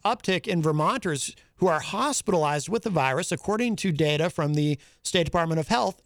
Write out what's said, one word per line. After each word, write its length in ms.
uptick 420
in 140
Vermonters 760
who 100
are 140
hospitalized 880
with 140
the 80
virus. 400
According 460
to 140
data 380
from 240
the 240
State 220
Department 360
of 100
Health, 360